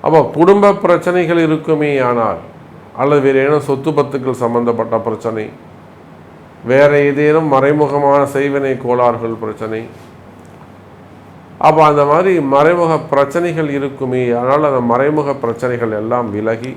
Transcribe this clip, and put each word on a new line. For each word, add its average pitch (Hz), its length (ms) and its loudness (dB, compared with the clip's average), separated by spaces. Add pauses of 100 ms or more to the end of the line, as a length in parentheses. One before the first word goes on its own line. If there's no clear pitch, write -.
அப்போ 151 140 4 (160)
குடும்ப 202 360 4 (120)
பிரச்சனைகள் 170 600 0
இருக்குமே 151 440 -2 (160)
ஆனால், 110 340 -2 (600)
அல்லது 143 260 2
வேற 135 160 2
ஏதேனும் 143 260 0
சொத்து 139 300 -2
பத்துக்கள் 127 460 -4
சம்பந்தப்பட்ட 117 520 -2 (120)
பிரச்சனை, 110 360 -6 (1300)
வேற 143 200 6 (180)
ஏதேனும் 151 440 2
மறைமுகமான 143 720 2 (120)
செய்வினை 139 380 -2 (140)
கோளாறுகள் 117 580 0
பிரச்சனை, 110 380 -8 (1900)
அப்ப 156 160 2
அந்த 147 260 4
மாதிரி 185 220 2 (220)
மறைமுக 165 380 2 (200)
பிரச்சனைகள் 156 560 0 (100)
இருக்குமே 131 440 -4 (180)
ஆனால், 143 280 2
அந்த 131 120 0 (120)
மறைமுக 139 520 0
பிரச்சனைகள் 117 560 -4
எல்லாம் 120 360 -4
விலகி 113 400 -6